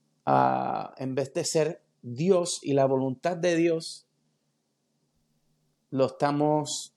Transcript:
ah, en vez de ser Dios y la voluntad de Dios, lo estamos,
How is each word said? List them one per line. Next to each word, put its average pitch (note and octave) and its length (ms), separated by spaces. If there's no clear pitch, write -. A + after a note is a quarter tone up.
ah, B2+ 720
en C3 160
vez C3+ 180
de E3+ 120
ser D#3+ 380
Dios E3+ 600
y C#3+ 120
la C#3 120
voluntad C3+ 520
de E3+ 180
Dios, E3 500
lo C3 160
estamos, D3 920